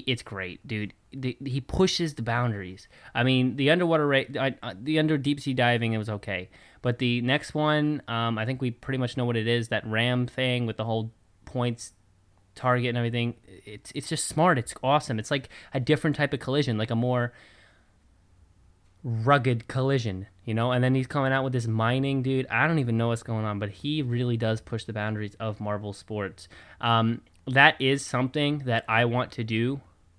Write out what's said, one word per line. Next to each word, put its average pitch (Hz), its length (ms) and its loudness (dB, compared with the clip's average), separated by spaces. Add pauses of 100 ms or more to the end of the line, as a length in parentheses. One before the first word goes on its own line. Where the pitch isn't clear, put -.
it's 123 160 -2
great, 92 440 -10
dude. 107 280 -6 (180)
The, 127 320 -6
he 135 160 -4
pushes 175 540 0
the - 80 -8
boundaries. 107 640 -4 (260)
I 117 80 2
mean, 127 340 2
the 139 140 4
underwater 165 360 4
ra-, 139 180 4 (160)
I, 135 220 0
uh, 101 180 -10
the 151 180 0
under 156 200 4
deep 139 220 -2
sea 135 140 -2
diving, 120 380 4
it 110 60 0
was 107 100 -4
okay. 101 400 -6 (320)
But 120 180 0
the 120 240 2
next 131 320 0
one, 151 540 2
um, 117 300 0
I 110 80 -2
think 131 160 -4
we 123 80 0
pretty 131 280 -6
much 123 180 -2
know 127 100 0
what 120 100 0
it 110 100 0
is, 117 220 0
that 110 180 -4
ram 123 400 0
thing 123 400 -2
with 113 120 -4
the 110 60 -4
whole 113 280 -4 (320)
points 123 480 -4 (600)
target 123 360 0
and 120 80 0
everything. 117 360 0 (320)
It's, 107 280 -16
it's 143 140 -6
just - 180 -4
smart. 160 320 4
It's - 240 -4
awesome. 135 360 2
It's 107 120 -6
like 139 180 -2 (260)
a 135 60 -2
different 147 360 2
type 147 160 0
of 135 80 -4
collision, 127 380 0
like 113 120 -2
a 117 60 0
more 120 360 0 (1700)
rugged 120 640 2
collision, 120 580 0 (180)
you 110 100 -2
know? 120 180 2
And 123 100 4
then 127 120 4
he's 131 120 0
coming 135 260 0
out 135 120 2
with 135 80 -2
this 120 140 -2
mining, 127 560 0
dude. 131 260 0
I 120 180 2
don't 165 140 2
even 117 180 0
know 117 100 2
what's 117 140 -2
going 110 220 -2
on, 104 140 -2
but 101 120 -4
he 147 320 -4
really 123 340 0
does 113 240 0
push - 240 -8
the 117 80 -10
boundaries 107 480 -4
of 107 200 -6
Marble 104 320 -4
Sports. 101 560 -8 (320)
Um, 117 420 2 (240)
that 139 340 6
is 135 240 0
something 143 640 -2
that 120 220 0
I 113 180 4
want 120 260 -2
to 120 120 -6
do, 117 360 -2 (380)